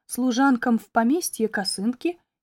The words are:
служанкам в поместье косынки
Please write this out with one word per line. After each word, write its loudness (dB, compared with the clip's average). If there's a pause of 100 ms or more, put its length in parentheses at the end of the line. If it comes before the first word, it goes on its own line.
служанкам 2
в -10
поместье 0
косынки -4 (240)